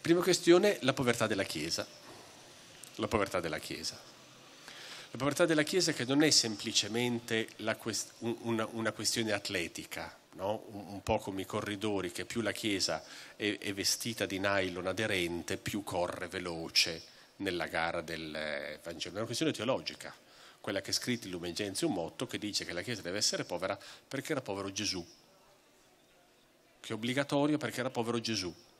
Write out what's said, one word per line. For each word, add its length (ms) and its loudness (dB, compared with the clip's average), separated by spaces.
Prima 200 6
questione, 600 8
la 120 4
povertà 340 4
della 180 2
Chiesa. 560 -4
La 120 -2
povertà 320 2
della 180 -4
Chiesa. 400 -6
La 60 -8
povertà 280 4
della 160 6
Chiesa 300 4
che 120 0
non 180 4
è 80 8
semplicemente 1300 2
la 200 0
quest-, 420 -4
un-, 220 -2
una, 320 0
una 200 0
questione 400 2
atletica, 840 -2
no? 360 -2
Un, 200 -10
un 140 -10
po' 160 2
come 240 -4
i 40 -4
corridori, 680 -2
che 140 -6
più 160 -2
la 100 0
Chiesa 500 0
è, 240 0
è 140 -6
vestita 540 0
di 120 -2
nylon 480 2
aderente, 680 0
più 260 -4
corre 460 -2
veloce 720 0
nella 300 -2
gara 360 0
del, 320 -6
eh, 480 -4
Vangelo. 320 -8
È 40 -4
una 80 -2
questione 260 2
teologica, 640 -2
quella 220 -2
che 80 -8
è 40 0
scritta 300 0
in 80 -6
Lumen 220 -4
Gentium 420 0
otto, 300 -4
che 100 -6
dice 300 -2
che 80 -6
la 80 -4
Chiesa 180 -4
deve 160 -4
essere 280 2
povera 340 -2
perché 260 -4
era 100 -2
povero 280 -4
Gesù, 320 -2
che 140 -6
è 20 0
obbligatorio 640 2
perché 240 -2
era 100 0
povero 300 0
Gesù. 340 -2